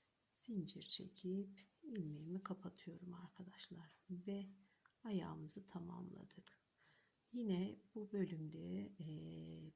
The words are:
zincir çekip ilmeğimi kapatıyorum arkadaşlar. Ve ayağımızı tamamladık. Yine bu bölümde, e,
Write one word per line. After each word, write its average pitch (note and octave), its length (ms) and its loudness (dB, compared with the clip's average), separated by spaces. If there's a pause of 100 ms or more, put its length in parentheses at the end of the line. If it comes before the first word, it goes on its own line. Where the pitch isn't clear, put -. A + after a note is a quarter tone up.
(300)
zincir - 520 0
çekip - 840 0 (140)
ilmeğimi F3 600 0
kapatıyorum F3 720 -4
arkadaşlar. F3 840 -10 (140)
Ve G3 360 0 (580)
ayağımızı E3 600 2
tamamladık. F3 920 -6 (720)
Yine G3+ 440 6 (180)
bu G#3+ 180 -2
bölümde, F3+ 880 2
e, D#3 80 -4 (680)